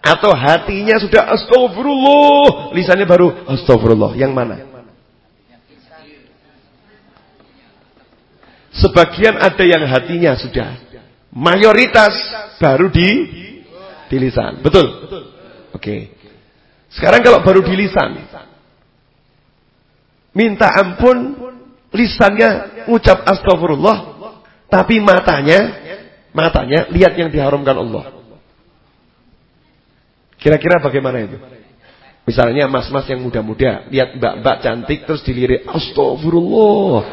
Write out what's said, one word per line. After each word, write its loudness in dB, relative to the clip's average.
Atau 2
hatinya 0
sudah 2
astagfirullah, 2
lisannya 0
baru 2
astagfirullah. 2
Yang -2
mana? -4
Sebagian 2
ada 0
yang 2
hatinya -2
sudah, -8
mayoritas 2
baru 0
di, 2
di -4
lisan. -4
Betul? 2
Oke. -12
Sekarang 2
kalau 6
baru 6
di -2
lisan, -4
minta 0
ampun 0
lisannya 2
ngucap 2
astagfirullah, 0
tapi 2
matanya, 2
matanya -2
lihat 4
yang -4
diharamkan -2
Allah. -10
Kira-kira 0
bagaimana -4
itu? -14
Misalnya 0
mas-mas -6
yang -8
muda-muda, -4
lihat -4
mbak-mbak -2
cantik -6
terus -6
dilirik, -2
"Astagfirullah." 0